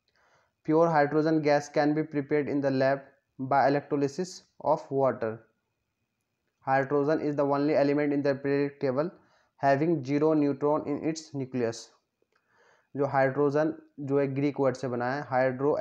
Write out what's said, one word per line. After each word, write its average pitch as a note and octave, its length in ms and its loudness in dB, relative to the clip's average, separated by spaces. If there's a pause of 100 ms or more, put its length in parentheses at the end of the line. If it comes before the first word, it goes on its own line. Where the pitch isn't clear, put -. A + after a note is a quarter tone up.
(640)
Pure D#3+ 260 4
hydrogen D3+ 520 2
gas C#3+ 260 2
can D3+ 260 0
be D#3 80 -2
prepared D3 460 -2
in C#3+ 120 -2
the C#3 100 0
lab C3+ 340 0 (340)
by C3 300 2
electrolysis C#3+ 720 -2 (180)
of D#3 300 -2
water. A#2+ 500 -2 (1200)
Hydrogen C#3 600 0
is D3 160 -4
the C#3+ 100 0
only C#3+ 300 0
element C#3+ 360 2
in C#3+ 100 0
the C#3 120 2
periodic C#3 460 -2
table C#3+ 300 -2 (460)
having C#3+ 480 0
zero D3 300 2
neutron D3 520 0
in C#3+ 120 -4 (140)
its - 200 -14
nucleus. B2+ 560 -6 (1080)
जो C#3 100 0
हाइड्रोजन C#3 640 2 (280)
जो C#3 200 0
एक C#3 140 -2
ग्रीक C#3 260 -2
वर्ड C3 160 2
से C3+ 120 -6
बना A#2+ 260 -4
है, C#3+ 160 -8
hydro C3 500 0